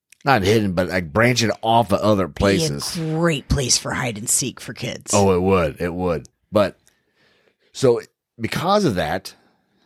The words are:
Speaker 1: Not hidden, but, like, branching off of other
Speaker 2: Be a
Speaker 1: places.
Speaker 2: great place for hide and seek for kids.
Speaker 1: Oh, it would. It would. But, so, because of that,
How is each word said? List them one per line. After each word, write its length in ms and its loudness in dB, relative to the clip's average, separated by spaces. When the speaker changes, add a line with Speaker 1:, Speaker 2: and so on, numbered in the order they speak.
Speaker 1:
Not 180 2
hidden, 320 2
but, 140 0
like, 260 -4
branching 380 2
off 300 2
of 80 2
other 260 2
Speaker 2:
Be 60 -8
a 20 -20
Speaker 1:
places. 600 0
Speaker 2:
great 540 -2
place 280 2
for 140 -6
hide 260 -4
and 100 -8
seek 320 -2
for 140 -14
kids. 400 -10
Speaker 1:
Oh, 220 4
it 80 2
would. 360 2
It 140 -4
would. 340 -4
But, 280 0
so, 300 2
because 440 0
of 120 0
that, 400 -6